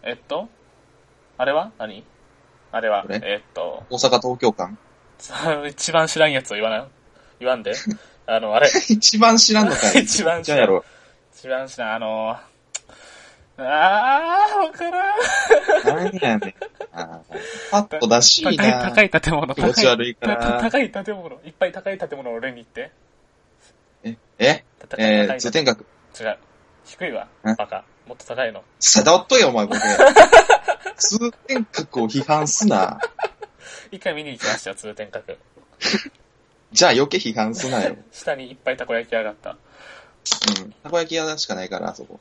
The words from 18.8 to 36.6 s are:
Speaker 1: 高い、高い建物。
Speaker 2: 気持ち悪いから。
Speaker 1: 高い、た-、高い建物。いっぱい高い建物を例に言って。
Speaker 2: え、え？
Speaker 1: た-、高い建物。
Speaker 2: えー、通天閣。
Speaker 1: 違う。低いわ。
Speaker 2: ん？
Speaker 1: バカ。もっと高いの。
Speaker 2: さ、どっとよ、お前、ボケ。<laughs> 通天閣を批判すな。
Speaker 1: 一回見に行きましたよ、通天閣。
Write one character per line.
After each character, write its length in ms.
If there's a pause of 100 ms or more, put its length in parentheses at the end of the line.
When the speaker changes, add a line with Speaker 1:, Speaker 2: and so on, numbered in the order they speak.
Speaker 1:
高 140
い、 60
高 80
い 20
建 120
物。 220
Speaker 2:
気 60
持 140
ち 120
悪 220
い 80
か 100
ら。 340
Speaker 1:
高 200
い、 100
た-、 140
高 0
い 0
建 100
物。 300
い 60
っ 20
ぱ 160
い 40
高 200
い 60
建 180
物 160
を 80
例 100
に 60
言 80
っ 20
て。 240 (1120)
Speaker 2:
え、 140 (220)
え？ 260 (160)
Speaker 1:
た-、 80
高 80
い 100
建 220
物。 60
Speaker 2:
え 20
ー、 20
通 140
天 120
閣。 200 (360)
Speaker 1:
違 40
う。 120 (480)
低 220
い 60
わ。 120
Speaker 2:
ん？ 40 (260)
Speaker 1:
バ 140
カ。 160 (240)
も 60
っ 20
と 100
高 180
い 80
の。 120 (160)
Speaker 2:
さ、 240
ど 140
っ 100
と 100
よ、 120
お 20
前、 140
ボ 80
ケ。 40
<laughs> 80 (1120)
通 340 (160)
天 260
閣 300
を 60
批 160
判 240
す 180
な。 320 (960)
Speaker 1:
一 80
回 140
見 100
に 80
行 80
き 60
ま 80
し 100
た 60
よ、 60
通 180
天 140
閣。 280 (1400)